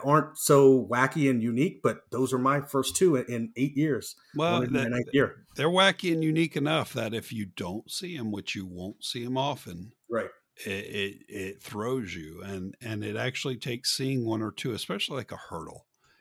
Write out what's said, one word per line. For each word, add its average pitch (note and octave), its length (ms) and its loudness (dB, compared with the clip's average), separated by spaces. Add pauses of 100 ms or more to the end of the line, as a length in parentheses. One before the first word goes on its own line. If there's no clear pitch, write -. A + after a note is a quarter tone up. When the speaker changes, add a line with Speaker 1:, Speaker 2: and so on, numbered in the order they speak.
Speaker 1:
aren't D3 320 4
so C3+ 500 8
wacky C3+ 440 2
and A#2+ 120 2
unique, A#2+ 400 0
but - 280 0
those B2+ 240 0
are B2+ 40 2
my C3+ 220 2
first C#3 360 -2
two F3 200 6
in, B2 100 0
in A#2 300 -4
eight C#3 220 0
years. C#3+ 360 -2 (200)
Speaker 2:
Well, D#3+ 240 2
Speaker 1:
One B2 60 0
in B2 80 -4
my - 100 2
Speaker 2:
that, A#2+ 80 -2
Speaker 1:
ninth B2 220 -2
year. - 340 2 (100)
Speaker 2:
they're C#3 120 2
wacky F#3 440 4
and D#3+ 100 2
unique D#3 340 2
enough D3 360 0
that A2+ 220 -2
if A2 180 -6
you G#2+ 140 -4
don't F#2 440 -8
see F3 260 -8
'em, A2+ 140 -4
which G2+ 240 -6
you F#2+ 120 -6
won't F#2 360 -10
see A#2+ 220 -6
'em B2+ 140 -4
often, A#2+ 560 -6 (160)
Speaker 1:
Right. G#2+ 200 -4 (260)
Speaker 2:
it, - 120 -12
it, G2+ 600 -6
it G2+ 340 -10
throws A2 520 -6
you. E2 280 -14
And, G2 400 -10
and A2 200 -6
it G#2+ 140 -6
actually B2+ 400 -4
takes B2 400 -6
seeing C3+ 300 -2
one A2 160 -2
or G#2+ 100 -6
two, - 200 -6
especially - 440 -6
like A#2+ 160 -10
a G2 40 -12 (120)
hurdle. - 380 -12 (340)